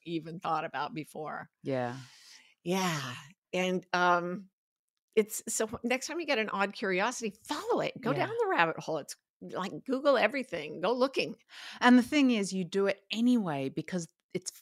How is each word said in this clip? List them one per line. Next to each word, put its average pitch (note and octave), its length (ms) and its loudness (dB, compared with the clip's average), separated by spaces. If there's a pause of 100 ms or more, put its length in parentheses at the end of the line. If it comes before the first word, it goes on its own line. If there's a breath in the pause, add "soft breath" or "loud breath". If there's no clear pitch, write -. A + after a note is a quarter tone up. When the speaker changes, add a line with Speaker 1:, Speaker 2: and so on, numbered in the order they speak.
Speaker 1:
even E3 340 -8
thought D#3+ 260 -2
about D3 280 -6
before. D#3 560 -10 (140)
Speaker 2:
Yeah. B2+ 320 -2 (680 loud breath)
Speaker 1:
Yeah. F3 360 0 (540 loud breath)
And, F#3 400 0
um, F3+ 520 2 (680)
it's, - 320 0
so A3 200 -4
wh-, A3+ 160 -10
next B3 240 -2
time D#4+ 120 -6
you E4+ 60 -4
get C#4+ 140 0
an G#3+ 100 -2
odd G3 240 0
curiosity, G#3 600 -2 (100)
follow G#4 380 -2
it. - 200 -2
Go A#3+ 100 0
Speaker 2:
Yeah. F4+ 140 0
Speaker 1:
down F#4+ 40 -6 (100)
the A#4 100 2
rabbit E3+ 300 2
hole. D#3 180 -6
It's, - 180 -10 (260)
like, F3+ 300 -8 (140)
Google C4+ 320 4
everything. E3+ 640 -2
Go F#3+ 120 2
looking. B3+ 420 0 (440 loud breath)
Speaker 2:
And B3 180 10
the A#3+ 60 8
thing C4+ 280 4
is, G3 220 2
you F#3+ 120 -2
do G3 220 0
it F#3+ 120 0 (120)
anyway G3+ 580 2
because E3 380 -6 (260)
it's - 180 -6 (100)